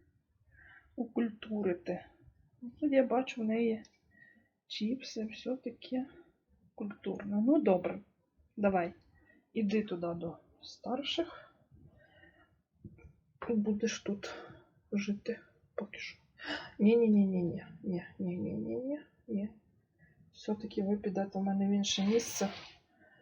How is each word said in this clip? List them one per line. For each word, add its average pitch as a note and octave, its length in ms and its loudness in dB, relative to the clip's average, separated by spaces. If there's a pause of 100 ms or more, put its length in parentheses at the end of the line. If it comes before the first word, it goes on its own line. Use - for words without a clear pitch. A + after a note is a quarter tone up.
(960)
укультурити? G#3 1120 -2 (720)
Тут D4+ 120 2
я C4+ 120 6
бачу B3 380 0
в - 20 0
неї A3 400 2 (840)
чіпси, A3 580 -4
все A3+ 300 -6
таке B3+ 500 -6 (680)
культурне. G3+ 720 -2
Ну, D4+ 140 8
добре, F#3 400 4 (560)
давай, F#3+ 360 2 (600)
іди G#3+ 300 2
туди F3 300 -4
до E3+ 240 -6 (240)
старших. - 920 -6 (1900)
Будеш G#3+ 500 2
тут - 340 -6 (580)
жити G#3 480 -2 (360)
поки - 240 -6
що. - 220 -12 (580)
Ні, A3 180 8
ні, A#3 120 6
ні, G3+ 160 8
ні, F#3 180 0
ні, - 220 -2 (180)
ні, F3 200 -2 (160)
ні, F3+ 180 -2
ні, G3+ 160 -4
ні, A3 220 -4
ні, C4+ 240 -4 (280)
ні. G#3+ 220 -2 (840)
Все-таки G#3 500 -4
ви G#3 140 2
підете G3 420 -2
в F#3+ 40 0
мене G3 240 2
в G3 40 2
інше G3+ 320 2
місце. G#3 460 2 (720)